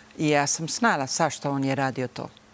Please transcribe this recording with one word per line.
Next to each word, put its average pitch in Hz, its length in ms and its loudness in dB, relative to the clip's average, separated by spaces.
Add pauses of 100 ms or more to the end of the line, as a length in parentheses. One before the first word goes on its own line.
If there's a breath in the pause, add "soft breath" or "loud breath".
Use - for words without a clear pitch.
(180 loud breath)
i 156 100 0
ja 143 180 4
sam 165 220 -2
znala 175 380 0
zašto 147 440 -2
on 139 140 0
je 135 100 0
radio 131 340 -2
to. - 200 -10 (260)